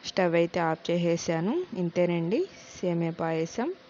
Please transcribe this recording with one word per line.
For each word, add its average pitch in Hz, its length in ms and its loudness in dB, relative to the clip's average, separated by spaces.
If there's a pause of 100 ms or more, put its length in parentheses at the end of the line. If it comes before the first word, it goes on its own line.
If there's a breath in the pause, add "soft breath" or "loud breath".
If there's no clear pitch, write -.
స్టవ్ 175 320 2
అయితే 170 180 0 (100)
ఆఫ్ 160 200 -2
చేసేసాను. 170 600 0 (300)
ఇంతేనండి 175 600 2 (360)
సేమియా 170 440 -2
పాయసం. 165 460 -2 (220)